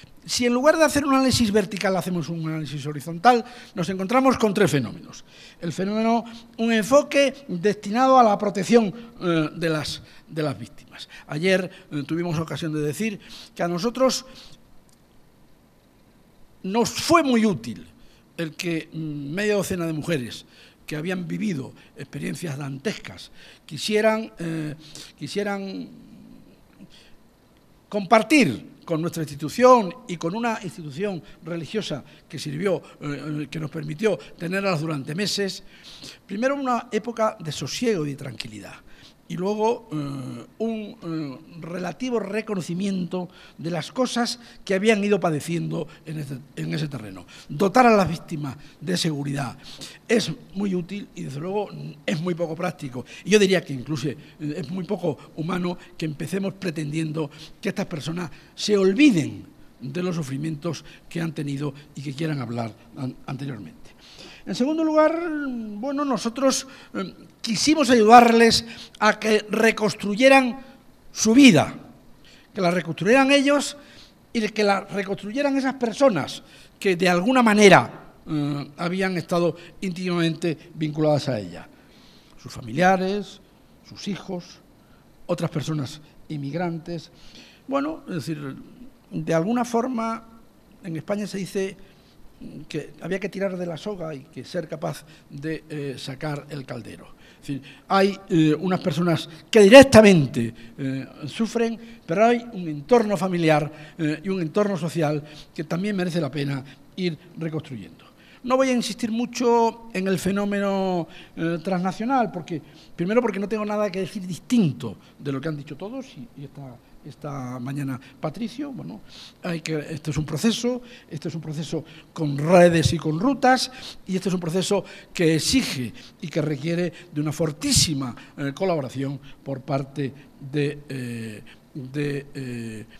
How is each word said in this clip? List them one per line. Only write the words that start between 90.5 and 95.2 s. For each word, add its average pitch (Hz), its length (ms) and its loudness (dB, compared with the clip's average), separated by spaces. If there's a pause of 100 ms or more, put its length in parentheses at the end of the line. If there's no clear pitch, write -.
en 160 140 -8
España 202 280 -6
se 190 140 -8
dice 190 380 -6 (920)
que - 340 -8
había 175 160 -6
que 190 120 -6
tirar 190 260 -4
de 180 100 -6
la 170 120 -8
soga 180 360 -8
y 135 120 -14
que - 180 -14
ser 160 240 -8
capaz 151 380 -8 (240)